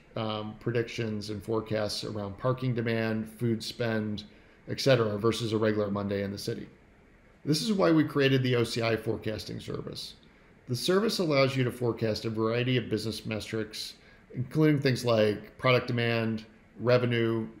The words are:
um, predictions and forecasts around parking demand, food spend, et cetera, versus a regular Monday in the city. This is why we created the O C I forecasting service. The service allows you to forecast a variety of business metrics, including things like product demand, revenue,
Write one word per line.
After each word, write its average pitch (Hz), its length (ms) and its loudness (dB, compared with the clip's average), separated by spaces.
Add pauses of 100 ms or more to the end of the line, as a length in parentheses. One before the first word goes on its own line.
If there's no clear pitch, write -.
(140)
um, 107 460 -4
predictions 117 720 -4
and 101 120 -8
forecasts 110 600 -2
around 104 340 -8
parking 127 340 0
demand, 113 560 0
food 117 320 0
spend, 110 640 -2 (460)
et 117 120 -6
cetera, 113 380 4
versus 110 340 2
a 110 60 4
regular 107 320 2
Monday 101 320 0
in 98 80 -2
the 101 80 -6
city. 110 300 -8 (760)
This 156 180 0
is 233 100 0
why 185 180 4
we 156 140 6
created 135 400 4
the 123 100 2
O 120 80 4
C 117 180 -2
I 113 140 2
forecasting 110 640 -4
service. - 560 -10 (540)
The 123 80 -4
service 196 420 0
allows 135 380 2
you 131 80 2
to 120 80 -2
forecast 113 540 -2
a 113 40 -4
variety 117 460 0
of 110 120 -2
business 107 380 -4
metrics, 110 680 -6 (420)
including 151 420 2
things 127 260 0
like 107 540 2
product 127 300 4
demand, 117 560 0 (340)
revenue, 117 680 2 (120)